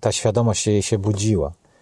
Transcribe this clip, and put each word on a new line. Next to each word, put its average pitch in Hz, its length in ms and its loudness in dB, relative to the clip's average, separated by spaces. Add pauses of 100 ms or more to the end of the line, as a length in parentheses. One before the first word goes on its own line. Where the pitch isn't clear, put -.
ta 107 120 0
świadomość 113 540 0
jej 104 160 2
się 107 160 -2
budziła. 98 540 0 (300)